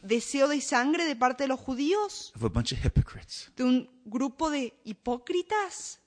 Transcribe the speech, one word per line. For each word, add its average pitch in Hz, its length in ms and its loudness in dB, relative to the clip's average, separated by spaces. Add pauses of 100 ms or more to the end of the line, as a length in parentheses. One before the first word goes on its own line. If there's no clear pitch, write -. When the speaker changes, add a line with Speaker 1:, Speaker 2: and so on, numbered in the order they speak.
Speaker 1:
deseo 240 440 2
de 294 140 2
sangre 294 440 2
de 285 100 0
parte 254 300 2
de - 20 -2
los 262 120 0
judíos. 311 760 -2
Speaker 2:
Of 110 80 -6
a 113 60 2
bunch 117 240 0
of - 120 -4
hypocrites. - 720 -2
Speaker 1:
De 254 80 -2
un 254 260 2 (160)
grupo 262 440 -2
de 277 240 -2 (100)
hipócritas. 349 1200 -4